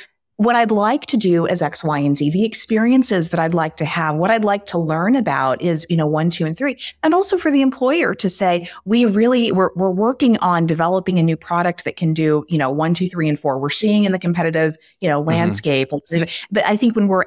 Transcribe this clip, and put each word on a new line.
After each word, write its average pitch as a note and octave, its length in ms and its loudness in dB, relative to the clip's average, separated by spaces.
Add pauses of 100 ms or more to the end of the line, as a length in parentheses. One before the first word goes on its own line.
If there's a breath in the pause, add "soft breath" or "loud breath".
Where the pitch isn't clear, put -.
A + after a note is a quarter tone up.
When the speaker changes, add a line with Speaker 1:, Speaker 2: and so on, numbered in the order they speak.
(360 loud breath)
Speaker 1:
"What A#3 200 2
I'd A#3 140 2
like A3 380 0
to B3 100 -2
do F3 300 2
is F3 160 -2
X, - 200 -4
Y, D3+ 140 -2
and C#3+ 180 0
Z. D3 140 0
The F#3 160 0
experiences A3 840 0
that E3+ 100 -2
I'd E3 160 0
like D#3+ 220 -2
to D#3 80 -4
have, D#3 320 -2
what F3+ 120 0
I'd A3 140 2
like G3+ 240 -2
to F3+ 100 -4
learn E3 380 0
about C3+ 480 0
is, E3 260 -2
you F3 80 0
know, D#3 80 0
one, D#3 240 0
two, E3 160 -2
and D#3+ 100 -4
three." C4+ 220 -4 (240 loud breath)
And D#4+ 140 2
also F#4+ 200 0
for F4 140 -2
the C#4 140 2
employer C4 500 0
to - 160 -4
say, F3 400 -2 (160 loud breath)
"We A#3 200 2
really, A#3 460 2
we're, F#3 240 0
we're F#3+ 140 0
working A3+ 480 2
on E3+ 300 0
developing F3+ 500 0
a E3 60 4
new E3 120 2
product F3 500 -4
that - 100 -6
can D#3+ 180 -2
do, D#3 340 0
you D#3+ 120 -2
know, C3+ 100 0
one, D#3 240 0
two, F3+ 140 0
three, E3+ 200 -2
and D3+ 120 -2
four. C3+ 180 -2
We're C#3 140 -4
seeing G#3 320 2
in G3 80 2
the F#3 80 -2
competitive, E3 580 0 (240 soft breath)
you F3+ 80 0
know, D3 120 2
Speaker 2:
Mm-hmm. D#3 80 -2
Speaker 1:
landscape." C#3+ 600 0 (600 loud breath)
But G3+ 160 0
I G#3 100 2
think A3+ 180 2
when G#3 120 2
we're F#3 200 2